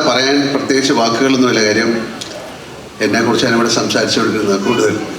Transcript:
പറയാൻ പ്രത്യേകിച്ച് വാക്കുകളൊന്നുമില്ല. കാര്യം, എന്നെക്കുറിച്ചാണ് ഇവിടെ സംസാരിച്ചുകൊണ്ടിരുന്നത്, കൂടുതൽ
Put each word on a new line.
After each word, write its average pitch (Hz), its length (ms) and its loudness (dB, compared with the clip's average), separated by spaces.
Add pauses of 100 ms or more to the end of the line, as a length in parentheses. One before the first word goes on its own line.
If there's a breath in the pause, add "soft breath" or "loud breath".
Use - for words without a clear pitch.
പറയാൻ 131 280 2 (180)
പ്രത്യേകിച്ച് 135 460 0
വാക്കുകളൊന്നുമില്ല. 123 680 2
കാര്യം, 110 220 2 (1160)
എന്നെക്കുറിച്ചാണ് 117 520 2
ഇവിടെ 113 220 2
സംസാരിച്ചുകൊണ്ടിരുന്നത്, 107 880 0
കൂടുതൽ 107 260 2 (260)